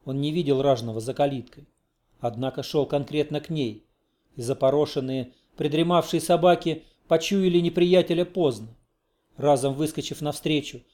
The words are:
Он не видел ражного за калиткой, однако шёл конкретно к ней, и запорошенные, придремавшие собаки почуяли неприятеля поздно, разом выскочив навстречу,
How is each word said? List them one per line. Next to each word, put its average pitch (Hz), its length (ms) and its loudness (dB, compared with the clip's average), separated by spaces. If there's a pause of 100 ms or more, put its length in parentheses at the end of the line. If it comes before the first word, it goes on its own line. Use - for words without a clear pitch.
Он 135 160 -6
не 151 120 -2
видел 143 300 0
ражного 117 380 0
за 123 120 -8
калиткой, 143 540 -4 (540)
однако 123 420 -6
шёл 139 240 0
конкретно 147 540 -4
к - 100 -18
ней, 123 340 -4 (520)
и 123 60 -10
запорошенные, 135 880 0 (240)
придремавшие 165 640 2
собаки 170 640 2 (240)
почуяли 175 500 2
неприятеля 175 640 2
поздно, 127 440 -2 (680)
разом 139 380 2
выскочив 151 480 -6
навстречу, 147 600 -4 (120)